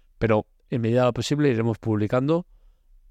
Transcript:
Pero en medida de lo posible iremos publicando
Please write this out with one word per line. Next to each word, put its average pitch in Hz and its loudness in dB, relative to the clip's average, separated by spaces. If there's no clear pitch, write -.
Pero 107 0
en 127 -4
medida 117 2
de 127 4
lo 123 2
posible 147 0
iremos 113 -2
publicando 123 -2